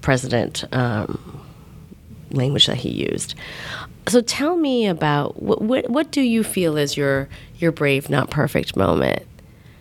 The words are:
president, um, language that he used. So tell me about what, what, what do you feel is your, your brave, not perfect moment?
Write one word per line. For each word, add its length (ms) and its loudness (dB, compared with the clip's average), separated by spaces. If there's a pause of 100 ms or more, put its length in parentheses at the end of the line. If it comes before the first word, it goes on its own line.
president, 640 0 (100)
um, 460 -2 (1120)
language 360 2
that 100 0
he 140 -4
used. 440 -4 (720)
So 120 6
tell 360 0
me 300 2
about 560 0
what, 180 2
what, 300 0
what 200 0
do 120 0
you 200 4
feel 340 0
is 200 0
your, 320 0 (300)
your 140 4
brave, 360 2
not 220 0
perfect 460 0
moment? 460 2 (580)